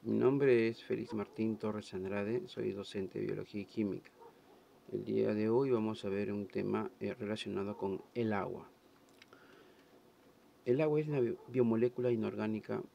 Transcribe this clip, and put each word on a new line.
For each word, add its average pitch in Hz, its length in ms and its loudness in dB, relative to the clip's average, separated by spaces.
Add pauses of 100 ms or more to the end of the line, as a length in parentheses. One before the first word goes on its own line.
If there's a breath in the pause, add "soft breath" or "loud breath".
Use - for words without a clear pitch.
mi 110 160 0
nombre 123 500 6
es 113 160 -4
Félix 110 300 -4
Martín 110 440 -2
Torres 107 360 -6
Andrade, 101 540 -4
soy 107 240 -4
docente 98 480 -6
de 104 80 -2
Biología 101 340 -6
y 98 40 -8
Química. 98 440 -4 (800)
El 104 140 -4
día 110 300 2
de 107 140 2
hoy 131 200 4
vamos 110 340 0
a 101 60 -2
ver 101 240 -2
un 101 140 -4
tema, 104 420 -2 (100)
eh, 101 140 -2
relacionado 104 640 -4
con 95 240 -2 (140)
el 113 180 2
agua. 92 380 -4 (1900 loud breath)
El 127 160 4
agua 151 180 4
es 156 80 0
una 147 120 0
bio-, 117 180 2 (120)
biomolécula 123 600 4
inorgánica 107 720 -2 (140)